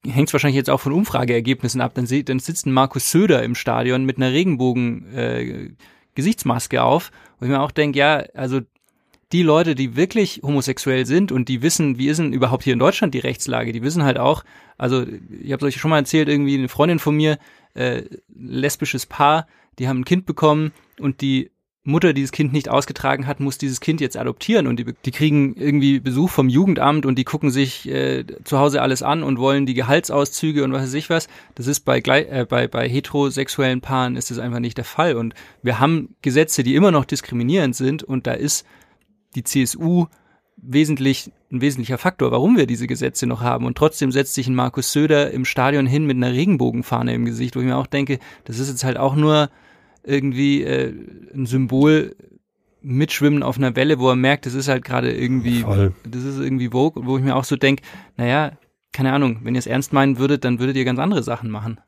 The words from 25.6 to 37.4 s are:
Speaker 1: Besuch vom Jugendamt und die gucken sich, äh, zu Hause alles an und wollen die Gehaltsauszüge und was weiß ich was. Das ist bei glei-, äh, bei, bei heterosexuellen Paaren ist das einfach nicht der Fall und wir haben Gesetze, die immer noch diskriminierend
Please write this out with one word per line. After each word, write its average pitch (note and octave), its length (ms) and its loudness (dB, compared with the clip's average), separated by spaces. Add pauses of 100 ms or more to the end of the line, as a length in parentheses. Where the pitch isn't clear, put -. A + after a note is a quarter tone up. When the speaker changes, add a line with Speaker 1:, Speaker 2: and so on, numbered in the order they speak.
Speaker 1:
Besuch C3 300 0
vom C3 180 2
Jugendamt D3 600 2
und C3 100 2
die B2+ 60 0
gucken D3+ 260 -2
sich, C3 400 -2
äh, C3+ 340 -2 (200)
zu C#3 160 0
Hause C#3 240 2
alles C3 180 0
an D3 220 -2
und C3+ 160 -2
wollen C#3 260 2
die B2+ 80 -2
Gehaltsauszüge C#3+ 880 0
und C3 100 -2
was C3+ 100 -2
weiß C3 100 -6
ich D3 160 -6
was. E3 180 0 (280)
Das A#2+ 100 -10
ist C#3+ 140 -2
bei B2+ 200 2
glei-, C3+ 300 2
äh, C3 180 -2
bei, B2 200 0
bei A#2+ 200 -2
heterosexuellen C3+ 920 -2
Paaren B2+ 340 -2
ist A#2+ 140 -8
das A#2+ 80 -8
einfach A#2+ 220 -6
nicht A#2 180 -6
der A#2+ 80 -8
Fall D#3+ 300 0
und A#2 180 -4 (300)
wir A2 160 0
haben D#3 420 0
Gesetze, C#3+ 400 2
die B2+ 140 2
immer F#3 160 6
noch C#3+ 120 4
diskriminierend C3 720 -2